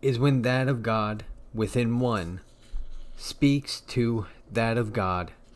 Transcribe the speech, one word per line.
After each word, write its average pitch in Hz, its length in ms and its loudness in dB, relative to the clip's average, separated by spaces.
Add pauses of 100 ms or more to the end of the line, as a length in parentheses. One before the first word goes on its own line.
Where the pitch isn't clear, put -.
is 131 160 2
when 135 240 4
that 127 260 2
of 127 140 0
God 107 420 0 (300)
within 117 460 2
one 95 420 0 (760)
speaks - 640 0
to 117 440 0 (260)
that 113 240 2
of 113 160 -2
God 90 400 0 (240)